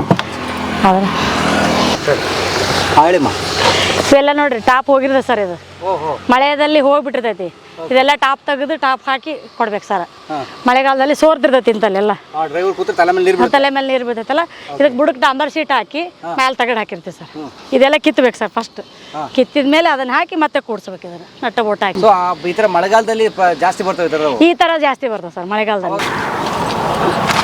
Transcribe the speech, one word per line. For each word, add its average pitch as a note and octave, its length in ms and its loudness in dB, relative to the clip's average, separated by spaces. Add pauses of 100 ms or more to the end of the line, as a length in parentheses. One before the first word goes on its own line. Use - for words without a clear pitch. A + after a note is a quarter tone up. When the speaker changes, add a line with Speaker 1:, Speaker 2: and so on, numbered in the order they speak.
(880)
Speaker 1:
ಹೌದಾ? F#3+ 240 2 (960)
Speaker 2:
ಸರಿ. C#3+ 160 0 (840)
ಆಳಿಮ್ಮ. E3 240 2 (840)
Speaker 1:
ಇವೆಲ್ಲ C#4+ 220 6
ನೋಡ್ರಿ, C#4+ 280 0
ಟಾಪ್ B3+ 260 2
ಹೋಗಿರ್ತದೆ C4+ 360 2
ಸರ್ A3+ 180 0
ಇದು. - 460 -8
Speaker 2:
ಓಹೋ. D#3 320 -4 (120)
Speaker 1:
ಮಳೆಯಲ್ಲಿ C#4+ 500 2
ಹೋಗ್ಬಿಟ್ಟಿರ್ತೈತಿ. B3+ 640 0
Speaker 2:
ಓಕೆ. - 500 -8
Speaker 1:
ಇದೆಲ್ಲ C4 200 4
ಟಾಪ್ C#4 260 0
ತೆಗೆದು, C#4+ 400 -4
ಟಾಪ್ C4 260 -2
ಹಾಕಿ C4+ 500 -6
ಕೊಡ್ಬೇಕು G#3 300 -4
ಸರ್. F3+ 220 -4 (240)
Speaker 2:
ಹಾ. C#3+ 140 -6 (200)
Speaker 1:
ಮಳೆಗಾಲದಲ್ಲಿ C4+ 480 2
ಸೋರ್ತಿರ್ತೈತಿ C4 560 4
ಇಂತಲ್ಲೆಲ್ಲ. G#3 400 0 (240)
Speaker 2:
ಆ, D#3 120 -2
ಡ್ರೈವರ್ F3 280 -2
ಕೂತ್ರೆ F#3 220 -4
ತಲೆ F3 160 4
ಮೇಲೆ F#3 120 0
ನೀರು F#3 120 4
ಬೀಳುತ್ತೆ. A#3+ 220 2
Speaker 1:
ತಲೆ C#4 120 2
ಮೇಲೆ C4+ 180 -2
ನೀರು B3+ 160 0
ಬೀಳ್ತೈತಲ್ಲ, A#3+ 400 -2
Speaker 2:
ಓಕೆ. - 380 -6
Speaker 1:
ಇದಕ್ಕೆ B3+ 160 2
ಬುಡಕ್ಕೆ D4 220 0
ಡಾಂಬರ್ C#4 320 0
ಶೀಟ್ D#4 200 -4
ಹಾಕಿ C4 300 -2
Speaker 2:
ಹಾ. E4+ 320 -10
Speaker 1:
ಮ್ಯಾಲ್ C4 220 0
ತಗಡ್ A#3+ 220 0
ಹಾಕಿರ್ತೀವಿ F3+ 400 -8
ಸರ್. D#3+ 180 -18
Speaker 2:
ಹ್ಮ್. D3+ 140 -12 (220)
Speaker 1:
ಇದೆಲ್ಲ C4+ 260 6
ಕಿತ್ಬೇಕು C#4+ 400 2
ಸರ್ G#3+ 100 -4
ಫಸ್ಟ್. - 320 -8
Speaker 2:
ಹಾ. - 540 -12
Speaker 1:
ಕಿತ್ತಿದ C4+ 320 2
ಮೇಲೆ D#4+ 220 4
ಅದನ್ನ C4 260 -2
ಹಾಕಿ E4+ 220 -2
ಮತ್ತೆ D4 240 0
ಕೂಡ್ಸ್ಬೇಕು G3 480 -10
ಇದನ್ನ, F3 380 -12
ನಟ್ಟ A#3 140 -2
ಬೋಟ್ G#3+ 220 0
ಹಾಕಿ. F#3+ 160 0
Speaker 2:
So, F#3 100 6
ಆ, F3+ 260 4 (140)
ಈ F3+ 40 -2
ಥರ G#3+ 140 2
ಮಳೆಗಾಲದಲ್ಲಿ G#3+ 640 2
ಪ-, F#3 120 -4 (200)
ಜಾಸ್ತಿ F3+ 240 0
ಬರ್ತವೆ F3+ 220 0
ಈ D3 40 -2
ಥರವು? D3+ 280 0
Speaker 1:
ಈ E4+ 160 4
ಥರ E4+ 240 2
ಜಾಸ್ತಿ C#4 300 -2
ಬರ್ತವೆ F3 220 -6
ಸರ್ F3 160 -10
ಮಳೆಗಾಲದಲ್ಲಿ. G3+ 880 -4 (1080)